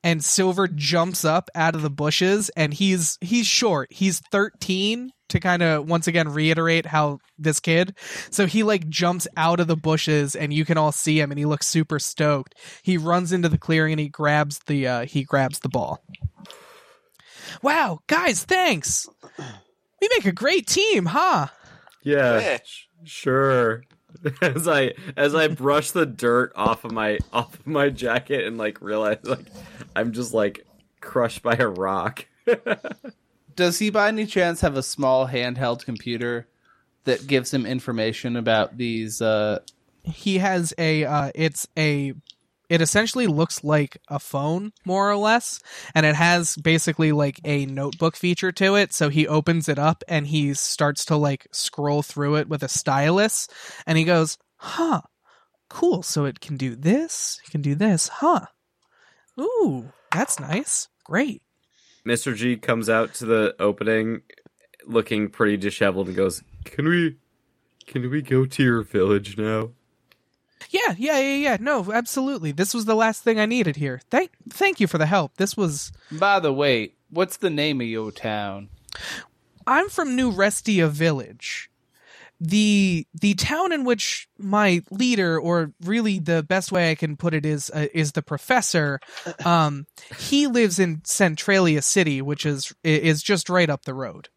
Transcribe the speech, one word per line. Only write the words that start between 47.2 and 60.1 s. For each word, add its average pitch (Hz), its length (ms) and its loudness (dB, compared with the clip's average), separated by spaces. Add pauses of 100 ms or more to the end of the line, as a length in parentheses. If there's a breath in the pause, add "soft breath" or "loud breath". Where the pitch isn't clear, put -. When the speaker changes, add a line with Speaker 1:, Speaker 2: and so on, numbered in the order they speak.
Speaker 1:
a 143 220 -2
notebook 139 500 -4
feature 180 360 0
to 190 240 2
it, 202 180 2
so 151 140 0
he 151 180 2
opens 156 420 0
it 143 100 0
up 156 280 0
and 147 220 -2
he 147 260 0
starts - 520 -2
to, 160 100 2
like, 143 340 0
scroll 147 520 -2
through 143 340 -2
it 151 120 -2
with 151 140 -4
a 131 60 -6
stylus, 160 800 0 (380 loud breath)
and 160 120 2
he 160 60 2
goes, 165 340 2 (200)
"Huh, 320 420 -2 (680 soft breath)
cool, 339 360 0
so 147 220 -2
it 127 140 -6
can 147 160 -10
do 127 200 -4
this, 233 680 -2
it - 60 -20
can 151 100 -4
do 143 140 0
this, 185 340 2
huh? - 380 0 (920 soft breath)
Ooh, 269 540 -2 (200)